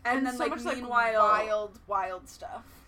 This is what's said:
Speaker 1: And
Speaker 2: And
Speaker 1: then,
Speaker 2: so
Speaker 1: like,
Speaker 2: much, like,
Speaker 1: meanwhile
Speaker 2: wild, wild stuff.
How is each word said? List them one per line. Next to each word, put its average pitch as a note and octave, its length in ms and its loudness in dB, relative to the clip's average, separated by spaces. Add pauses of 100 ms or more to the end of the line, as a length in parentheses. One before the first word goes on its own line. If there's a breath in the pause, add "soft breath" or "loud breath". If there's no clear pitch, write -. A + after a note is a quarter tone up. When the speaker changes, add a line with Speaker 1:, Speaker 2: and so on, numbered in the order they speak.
Speaker 1:
And B3 120 2
Speaker 2:
And C4 80 0
Speaker 1:
then, B3+ 80 -2
Speaker 2:
so B3 100 -4
Speaker 1:
like, C#4 60 0
Speaker 2:
much, E4 140 -6
like, C#4+ 120 -2
Speaker 1:
meanwhile A#3 460 2
Speaker 2:
wild, G#3+ 560 2 (100)
wild F#3 400 -4
stuff. - 340 -14 (260 loud breath)